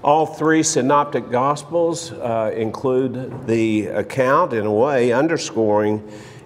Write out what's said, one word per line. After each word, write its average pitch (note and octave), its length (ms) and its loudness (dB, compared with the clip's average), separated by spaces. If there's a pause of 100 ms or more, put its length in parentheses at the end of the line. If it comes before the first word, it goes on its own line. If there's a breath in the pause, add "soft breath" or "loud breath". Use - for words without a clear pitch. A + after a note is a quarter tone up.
All D3+ 240 4
three D#3 360 0
synoptic C#3+ 680 0
gospels, D#3 800 -2
uh, A2+ 420 -4
include B2+ 920 -2
the A2 400 2
account C3 640 2
in G#2+ 120 -2
a G#2+ 60 0
way, B2 400 4
underscoring G#2+ 960 0 (380 loud breath)